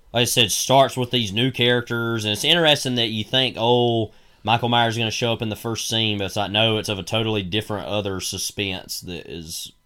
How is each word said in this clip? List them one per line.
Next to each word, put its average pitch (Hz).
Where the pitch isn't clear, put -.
like 120
I -
said, 117
starts 131
with 123
these 113
new 120
characters, 120
and 107
it's 104
interesting 151
that 113
you 107
think, 131
"Oh, 117
Michael 117
Myers 117
is 113
gonna 113
show 117
up 113
in 113
the 104
first 113
scene," 110
but 98
it's 92
like, 101
no, 110
it's 98
of 104
a 95
totally 110
different 98
other 98
suspense -
that 90
is 82